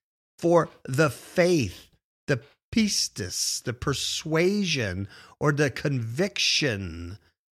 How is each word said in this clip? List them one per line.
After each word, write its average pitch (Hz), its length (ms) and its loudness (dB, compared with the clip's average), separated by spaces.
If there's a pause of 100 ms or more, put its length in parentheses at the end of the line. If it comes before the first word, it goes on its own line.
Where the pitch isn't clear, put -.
(380)
for 170 320 4 (140)
the 139 260 2
faith, 165 800 0 (400)
the 135 140 0 (340)
pistis, - 880 -2
the 127 80 -4
persuasion, 151 1400 -2 (320)
or 147 140 4
the 143 160 2
conviction, 113 1500 -2 (360)